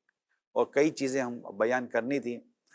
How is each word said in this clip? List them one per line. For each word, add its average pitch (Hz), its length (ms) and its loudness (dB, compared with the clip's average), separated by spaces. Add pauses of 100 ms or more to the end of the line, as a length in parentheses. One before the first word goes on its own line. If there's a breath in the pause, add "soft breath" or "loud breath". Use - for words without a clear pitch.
(520)
اور 117 140 2
کئی 147 240 2
چیزیں 135 320 -2
ہم 120 160 -6
بیان 117 480 0
کرنی 123 340 0
تھیں 120 200 -6 (340 soft breath)